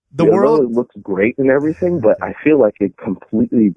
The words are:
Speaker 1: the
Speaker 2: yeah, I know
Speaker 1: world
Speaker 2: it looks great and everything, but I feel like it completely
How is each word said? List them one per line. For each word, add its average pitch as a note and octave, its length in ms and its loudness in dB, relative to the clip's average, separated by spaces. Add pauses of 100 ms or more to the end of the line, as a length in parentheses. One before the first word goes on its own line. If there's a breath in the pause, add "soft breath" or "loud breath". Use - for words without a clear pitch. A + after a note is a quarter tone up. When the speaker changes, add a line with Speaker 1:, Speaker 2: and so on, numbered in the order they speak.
(120)
Speaker 1:
the D3+ 120 -2
Speaker 2:
yeah, D3+ 60 4
I - 40 2
know - 80 0
Speaker 1:
world D3+ 220 2
Speaker 2:
it A#2+ 60 -4
looks A#2+ 320 -4
great G2+ 360 -2
and C3+ 120 0
everything, D#3 500 -2
but G#2+ 220 0
I G2 120 -8 (100)
feel D3 160 2
like G#2+ 200 2
it G2 180 -4
completely A2 800 -2